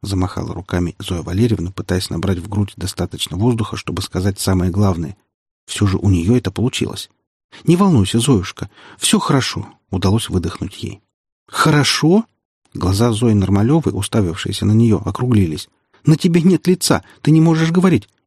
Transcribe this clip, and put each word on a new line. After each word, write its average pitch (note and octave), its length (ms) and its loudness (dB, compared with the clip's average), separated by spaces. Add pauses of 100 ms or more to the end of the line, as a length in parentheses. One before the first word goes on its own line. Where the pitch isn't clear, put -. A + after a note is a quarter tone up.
замахала F2+ 520 -4
руками F2 440 -4
Зоя F2+ 240 -6
Валерьевна, F#2+ 500 -2
пытаясь - 380 -4
набрать F2 280 -4
в E2+ 100 -12
грудь G2+ 280 -4
достаточно - 600 -8
воздуха, A2+ 400 -2
чтобы F#2+ 260 -6
сказать F#2+ 380 -4
самое F#2 300 0
главное. F2+ 460 -2 (500)
Всё - 200 -2
же F#2+ 120 0
у G2+ 100 0
неё F#2+ 280 2
это G#2 140 -2
получилось. - 600 -6 (540)
«Не F3 120 4
волнуйся, D3+ 440 4
Зоюшка, A#2 500 0 (280)
всё - 200 2
хорошо», — - 500 -2 (220)
удалось G2 380 0
выдохнуть - 540 -6
ей. G2 180 -14 (480)
«Хорошо?» D#3 760 2 (500)
Глаза G2 380 0
Зои A2+ 200 2
Нормалёвой, G#2 600 2
уставившиеся G2 760 -4
на G#2 60 4
неё, A2 320 4
округлились. G2 640 0 (360)
«На D#3 120 6
тебе E3+ 260 2
нет F3+ 240 4
лица, F3+ 360 0 (200)
ты D3 80 2
не D#3+ 100 6
можешь E3 320 2
говорить. F3+ 360 2 (180)